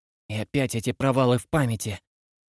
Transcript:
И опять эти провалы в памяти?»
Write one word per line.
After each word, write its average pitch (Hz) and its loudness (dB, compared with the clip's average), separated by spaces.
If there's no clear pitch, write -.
И 107 -6
опять 120 -2
эти 117 -2
провалы 127 2
в - -6
памяти?» 117 -2